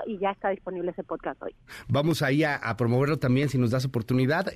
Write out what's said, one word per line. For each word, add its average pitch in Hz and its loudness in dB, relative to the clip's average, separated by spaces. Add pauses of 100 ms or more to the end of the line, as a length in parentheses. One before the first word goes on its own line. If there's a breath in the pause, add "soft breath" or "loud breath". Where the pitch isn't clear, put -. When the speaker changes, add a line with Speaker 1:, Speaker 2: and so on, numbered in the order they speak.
Speaker 1:
y 220 -6
ya 196 0
está 202 -4
disponible 180 -4
ese 165 -10
podcast - -8
hoy. - -10 (320 loud breath)
Speaker 2:
Vamos 147 0
ahí 143 2
a, 147 0
a 110 -4
promoverlo 131 2
también, 135 2
si 135 -2
nos 123 4
das 127 0
oportunidad, 131 2